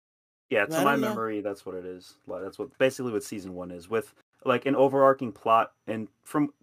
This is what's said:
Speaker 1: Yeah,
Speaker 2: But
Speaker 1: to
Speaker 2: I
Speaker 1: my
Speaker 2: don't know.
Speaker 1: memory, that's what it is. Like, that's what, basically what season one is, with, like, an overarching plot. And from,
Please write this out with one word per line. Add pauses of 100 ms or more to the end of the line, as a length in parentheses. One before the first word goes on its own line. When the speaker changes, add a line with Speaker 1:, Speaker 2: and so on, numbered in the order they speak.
(480)
Speaker 1:
Yeah,
Speaker 2:
But
Speaker 1:
to
Speaker 2:
I
Speaker 1:
my
Speaker 2:
don't
know.
Speaker 1:
memory,
that's
what
it
is. (100)
Like,
that's
what,
basically
what
season
one
is,
with, (320)
like,
an
overarching
plot. (120)
And (160)
from, (100)